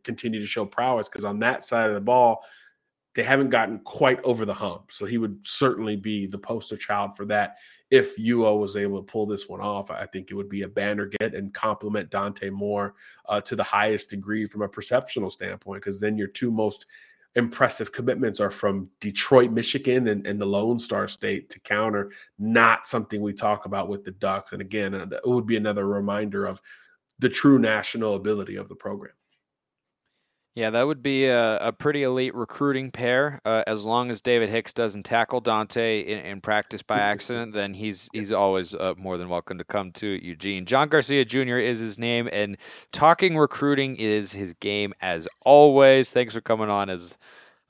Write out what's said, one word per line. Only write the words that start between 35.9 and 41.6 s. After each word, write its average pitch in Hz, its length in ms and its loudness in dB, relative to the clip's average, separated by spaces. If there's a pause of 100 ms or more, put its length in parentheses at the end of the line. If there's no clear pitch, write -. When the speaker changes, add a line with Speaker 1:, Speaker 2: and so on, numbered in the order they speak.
Speaker 2:
in, 101 180 -6
in 95 220 -12
practice 107 400 -2
by 104 180 -2
Speaker 1:
<laughs> - 0 -
Speaker 2:
accident, 107 540 -2
then 101 200 -4
he's, 101 380 -6
he's 107 220 -6
always, 95 420 0
uh, 92 220 -2
more 92 200 -6
than 87 120 -10
welcome 87 300 -6
to 87 40 -12
come 95 300 -6
to - 140 -8
Eugene. 92 580 -6
John 131 240 2
Garcia 139 340 4
Junior 123 360 0
is 117 200 0